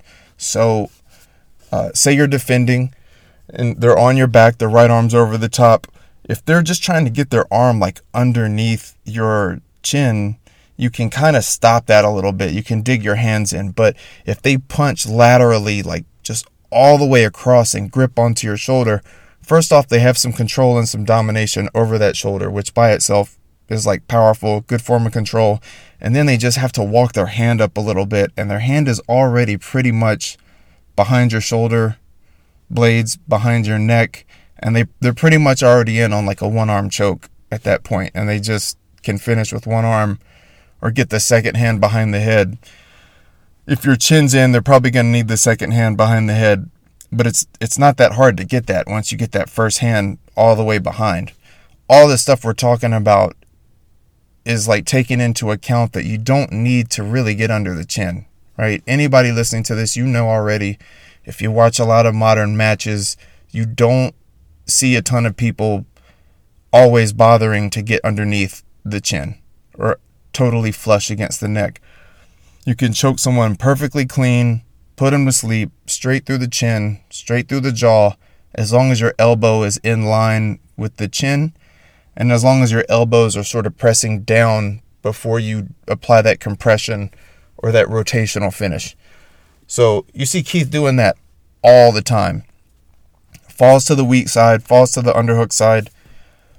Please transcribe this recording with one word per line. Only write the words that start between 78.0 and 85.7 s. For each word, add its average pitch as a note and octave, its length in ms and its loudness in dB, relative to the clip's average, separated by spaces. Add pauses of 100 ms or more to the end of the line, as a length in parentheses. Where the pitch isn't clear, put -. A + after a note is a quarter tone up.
as G#2+ 180 -6
long B2+ 180 2
as A#2+ 100 0
your A#2 180 0
elbow A2+ 460 2
is G2+ 140 -4
in A2+ 280 -2
line A2 540 0 (160)
with G#2+ 200 -10
the G#2 120 -6
chin, C#3+ 440 -4 (640)
and A#2+ 160 0
as A#2 120 2
long C3 180 4
as A2+ 100 2
your A#2 160 0
elbows A#2 480 2
are G2+ 80 -6
sort A2 220 -6
of G2+ 100 -10
pressing A2 460 -2
down A2 600 0 (200)
before A2+ 380 -4
you G#2+ 280 -6 (200)